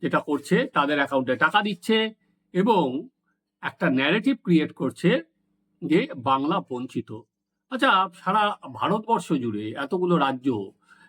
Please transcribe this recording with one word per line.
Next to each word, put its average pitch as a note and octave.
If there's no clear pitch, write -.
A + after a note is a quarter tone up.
যেটা D3+
করছে, E3+
তাদের D3
অ্যাকাউন্টে C3+
টাকা E3
দিচ্ছে A3
এবং F3+
একটা -
ন্যারেটিভ D#3
ক্রিয়েট D#3+
করছে F3
যে F#3+
বাংলা C3+
বঞ্চিত। B2
আচ্ছা, A3
সারা G#3
ভারতবর্ষ F#3+
জুড়ে A2
এতগুলো F3
রাজ্য, C3